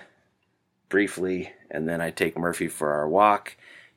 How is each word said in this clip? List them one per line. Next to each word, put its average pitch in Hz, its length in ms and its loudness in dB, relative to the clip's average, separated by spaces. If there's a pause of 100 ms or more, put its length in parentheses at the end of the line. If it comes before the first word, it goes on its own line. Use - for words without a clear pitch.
(880)
briefly. 92 600 0 (200)
And 80 160 -4
then 85 140 -2
I 82 100 -2
take 82 260 -2
Murphy 85 300 -2
for 76 240 -2
our 76 160 0
walk. 101 480 4 (420)